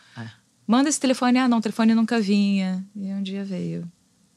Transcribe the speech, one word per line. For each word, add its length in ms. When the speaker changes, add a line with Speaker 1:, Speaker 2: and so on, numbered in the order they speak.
Speaker 1:
É. 40
Speaker 2:
Manda 220
esse 140
telefone. 380
"Ah, 100
não, 80
o 40
telefone 320
nunca 280
vinha." 640
E 160
um 100
dia 220
veio. 480